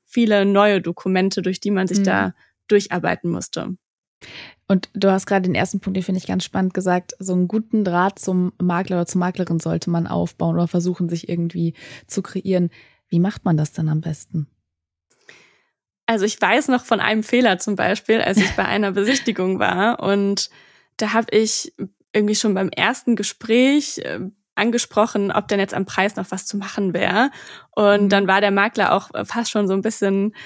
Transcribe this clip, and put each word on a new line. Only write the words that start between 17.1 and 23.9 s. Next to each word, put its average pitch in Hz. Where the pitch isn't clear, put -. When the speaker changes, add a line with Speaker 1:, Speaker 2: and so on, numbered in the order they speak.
Speaker 1:
Fehler 233
zum 208
Beispiel, 190
als 196
ich 196
bei 196
Speaker 2:
<laughs> -
Speaker 1:
einer 202
Besichtigung 196
war 190
und 202
da 208
habe 226
ich -
irgendwie 214
schon 208
beim 190
ersten 226
Gespräch, 254